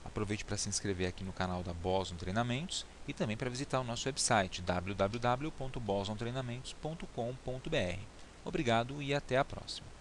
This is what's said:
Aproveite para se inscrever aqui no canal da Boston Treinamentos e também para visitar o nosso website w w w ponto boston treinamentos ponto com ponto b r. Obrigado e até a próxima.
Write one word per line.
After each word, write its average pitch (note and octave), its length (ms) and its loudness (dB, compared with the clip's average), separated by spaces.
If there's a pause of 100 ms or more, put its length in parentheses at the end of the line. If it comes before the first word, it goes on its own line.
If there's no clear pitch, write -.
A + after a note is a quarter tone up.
Aproveite G#2 400 -2
para G#2 140 -2
se - 100 -2
inscrever F#2+ 400 0
aqui F2+ 160 -2
no F#2+ 80 -4
canal F2+ 320 -2
da F2+ 100 -2
Boston F#2 420 2
Treinamentos A#2+ 680 0 (220)
e C#3+ 60 -4
também G#2+ 240 0
para B2+ 120 0
visitar C3 300 0
o C3 40 0
nosso A#2 240 -2
website G#2 560 4
w F2+ 320 0
w G2 240 4
w B2 320 2
ponto C3 280 -4
boston G2+ 360 2
treinamentos A#2+ 580 -4
ponto E3 340 -6
com A#2+ 260 -2 (100)
ponto B2+ 260 -4
b C#3+ 80 2
r. F2+ 220 2 (440)
Obrigado C3 580 2
e C#3 120 0
até C3+ 240 2
a C#3 80 6
próxima. - 560 -10